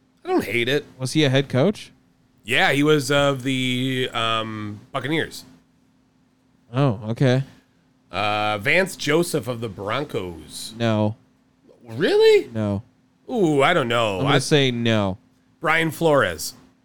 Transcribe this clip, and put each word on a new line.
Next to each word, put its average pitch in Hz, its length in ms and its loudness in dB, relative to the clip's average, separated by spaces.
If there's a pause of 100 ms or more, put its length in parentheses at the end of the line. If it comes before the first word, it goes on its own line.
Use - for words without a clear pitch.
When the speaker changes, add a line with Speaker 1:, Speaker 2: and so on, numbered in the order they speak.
(240)
Speaker 1:
I 330 60 -8
don't 370 160 2
hate 117 240 -2
it. 143 160 0 (120)
Speaker 2:
Was 131 160 -6
he 156 100 2
a 139 60 4
head 135 200 2
coach? 151 420 0 (520)
Speaker 1:
Yeah, 151 280 2
he 139 120 2
was 147 280 2
of 139 320 2
the, 127 680 -2
um, 110 680 -4 (100)
Buccaneers. 135 520 -6 (1300)
Speaker 2:
Oh, 131 260 0 (100)
okay. 127 340 2 (680)
Speaker 1:
Uh, 104 480 -2
Vance 165 360 0
Joseph 151 520 -2
of 120 140 -6
the 117 80 -6
Broncos. 98 1080 -8
Speaker 2:
No. 110 380 0 (680)
Speaker 1:
Really? 392 680 4
Speaker 2:
No. 104 300 -2 (460)
Speaker 1:
Ooh, 165 320 2
I 156 120 4
don't 143 140 0
know. 113 320 0
Speaker 2:
I'm - 60 -2
gonna 139 100 2
Speaker 1:
I 139 40 4
Speaker 2:
say 139 320 2
no. 113 460 0 (440)
Speaker 1:
Brian 160 300 0
Flores 127 640 0 (320)